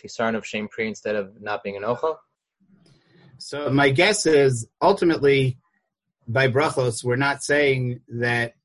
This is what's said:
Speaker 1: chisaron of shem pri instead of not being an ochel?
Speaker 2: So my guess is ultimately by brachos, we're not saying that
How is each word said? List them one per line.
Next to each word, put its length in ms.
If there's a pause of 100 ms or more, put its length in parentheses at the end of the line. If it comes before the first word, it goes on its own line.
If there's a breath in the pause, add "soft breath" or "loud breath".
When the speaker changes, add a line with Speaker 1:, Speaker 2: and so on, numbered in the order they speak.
Speaker 1:
chisaron 340
of 100
shem 220
pri 200
instead 280
of 240
not 220
being 140
an 60
ochel? 340 (1200 soft breath)
Speaker 2:
So 320
my 200
guess 360
is 420 (140)
ultimately 760 (680)
by 220
brachos, 540
we're 140
not 260
saying 680
that 460 (100)